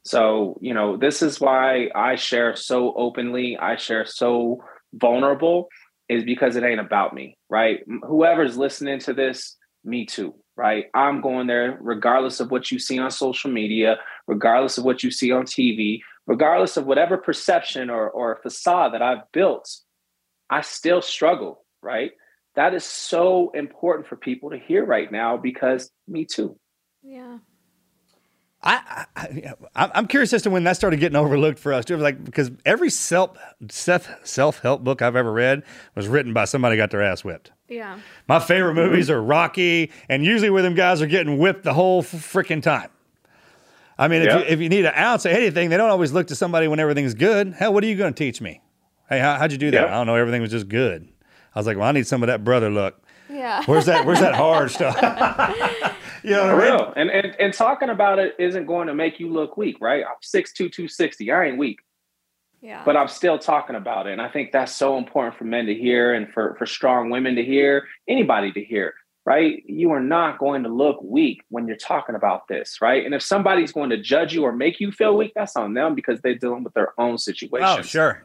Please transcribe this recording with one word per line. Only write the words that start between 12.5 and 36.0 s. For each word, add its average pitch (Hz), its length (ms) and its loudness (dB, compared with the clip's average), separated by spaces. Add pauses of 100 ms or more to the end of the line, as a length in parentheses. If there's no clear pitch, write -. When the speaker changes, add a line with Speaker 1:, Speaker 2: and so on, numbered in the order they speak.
Speaker 1:
what 127 180 -4
you 127 100 -4
see 127 200 -6
on 131 120 -4
social 131 380 -4
media, 110 480 0 (300)
regardless 117 500 2
of 123 60 -6
what 127 200 0
you 127 60 0
see 123 220 -2
on 127 140 0
T 123 300 0
V, 110 280 -2 (240)
regardless 156 500 2
of 139 80 -4
whatever 165 320 2
perception 165 720 -2
or, 110 200 -2
or 117 340 -4
facade 151 500 0
that 113 80 -2
I've 123 300 -2
built, 165 380 0 (800)
I 143 120 0
still 175 400 0
struggle, 147 640 -2 (160)
right? 120 300 -6 (440)
That 160 180 2
is 170 100 -4
so 180 680 0
important 156 540 -4
for 120 100 -14
people 127 340 -8
to 139 60 -12
hear 180 280 0
right 113 260 0
now 117 260 -2
because 127 540 -2 (180)
me 131 160 -6
too. - 320 -6 (440)
Speaker 2:
Yeah. 254 360 -20 (1300)
Speaker 3:
I, - 400 0 (120)
I, 135 360 -12 (220)
I, - 180 0
I'm 214 140 0
curious 269 260 2
as 220 100 0
to 214 60 0
when 185 140 0
that 180 140 2
started 165 240 0
getting 151 160 2
overlooked 147 420 2
for 143 140 -4
us 151 100 0
too. 175 140 -4
Like, 147 260 -2
because 131 260 -2 (160)
every 247 240 2
self, - 480 -2 (320)
self, - 400 -2 (140)
self-help 135 600 0
book 131 160 -2
I've 120 160 2
ever 117 160 0
read 131 300 2 (320)
was 101 120 -6